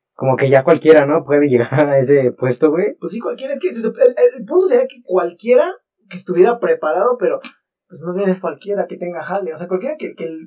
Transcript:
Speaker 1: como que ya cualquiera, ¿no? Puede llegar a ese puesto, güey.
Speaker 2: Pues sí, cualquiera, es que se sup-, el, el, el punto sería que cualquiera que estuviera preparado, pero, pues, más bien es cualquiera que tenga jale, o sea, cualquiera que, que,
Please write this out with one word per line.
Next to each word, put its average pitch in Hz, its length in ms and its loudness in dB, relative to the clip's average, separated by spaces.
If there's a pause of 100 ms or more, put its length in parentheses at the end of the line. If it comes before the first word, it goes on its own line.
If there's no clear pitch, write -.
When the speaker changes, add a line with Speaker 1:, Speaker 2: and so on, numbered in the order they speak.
(140)
Speaker 1:
como 131 220 0
que 135 120 0
ya 131 160 4
cualquiera, 156 420 6
¿no? 151 180 0
Puede 147 240 2
llegar 131 420 2
a 139 80 4
ese 135 340 2
puesto, 131 380 0
güey. 190 280 -2
Speaker 2:
Pues 170 140 -10
sí, 226 80 -10
cualquiera, 240 320 -8
es - 80 -8
que 349 140 -4
se 233 80 -8
sup-, 220 180 -6
el, 247 160 6
el, - 240 2
el 190 60 -12
punto 359 220 0
sería 262 180 2
que - 160 -20
cualquiera 190 720 0 (340)
que 185 80 -18
estuviera 185 440 2
preparado, 175 580 -2
pero, 170 220 -2 (480)
pues, - 120 -20
más 175 140 -8
bien 196 160 -2
es 185 100 -4
cualquiera 185 460 -6
que 185 100 -14
tenga 175 260 -10
jale, 180 300 -6
o 156 60 -14
sea, 175 100 -12
cualquiera 214 300 -6
que, - 160 -12
que, - 120 -10 (200)